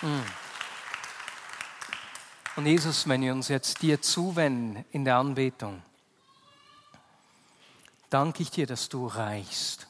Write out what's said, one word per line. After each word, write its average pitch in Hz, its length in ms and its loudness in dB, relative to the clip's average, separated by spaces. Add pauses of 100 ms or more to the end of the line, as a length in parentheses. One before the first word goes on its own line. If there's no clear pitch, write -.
Mm. 147 160 0 (2250)
Und 147 100 2
Jesus, 156 400 4
wenn 131 140 4
wir 131 120 2
uns 131 140 -2
jetzt - 340 0
dir 156 200 6
zuwenden 143 880 2
in 143 120 0
der 127 140 6
Anbetung, 127 640 0 (2250)
danke 143 320 2
ich - 80 -6
dir, 147 160 0
dass 123 200 -4
du 123 200 -4
reichst 104 840 -6